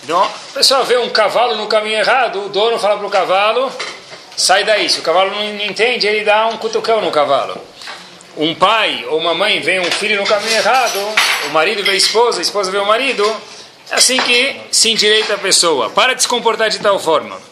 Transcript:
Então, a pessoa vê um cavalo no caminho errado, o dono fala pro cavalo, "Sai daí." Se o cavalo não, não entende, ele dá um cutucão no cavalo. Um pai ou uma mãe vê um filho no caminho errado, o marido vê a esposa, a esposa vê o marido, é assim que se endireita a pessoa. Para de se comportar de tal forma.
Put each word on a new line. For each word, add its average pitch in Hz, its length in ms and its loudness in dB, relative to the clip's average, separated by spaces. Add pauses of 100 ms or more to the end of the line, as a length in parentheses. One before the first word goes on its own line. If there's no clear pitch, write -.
Então, 170 180 0
a 220 60 2 (240)
pessoa 262 320 2
vê 233 140 2
um 226 100 0
cavalo 220 480 2
no 214 100 -6
caminho 214 300 0
errado, 208 480 0
o 196 60 -10
dono 220 280 0
fala 202 200 0
pro 196 100 -6
cavalo, 202 640 0 (640)
"Sai 196 260 2
daí." 196 280 2
Se - 80 0
o - 40 -10
cavalo 185 280 2
não, 208 240 -6
não 202 100 -6
entende, 208 420 0
ele 214 160 0
dá 214 260 4
um 220 100 -4
cutucão 220 420 0
no 170 100 -2
cavalo. 131 480 0 (800)
Um 160 180 -2
pai 175 540 2
ou 151 80 -2
uma 165 160 0
mãe 185 300 0
vê 185 180 0
um 170 100 -2
filho 202 300 -2
no 202 60 -2
caminho 220 300 0
errado, 220 420 2 (480)
o - 60 -6
marido 190 300 2
vê 190 100 0
a - 20 0
esposa, 208 460 2
a - 20 -4
esposa 185 280 -2
vê 196 60 -4
o 196 80 0
marido, 220 400 0 (680)
é - 40 -4
assim 247 240 2
que 247 360 0 (160)
se - 200 2
endireita 214 460 2
a - 20 -10
pessoa. 160 500 2
Para 233 240 2
de 240 80 -4
se - 80 0
comportar 220 400 0
de 196 120 -4
tal 202 180 2
forma. 110 420 -2 (120)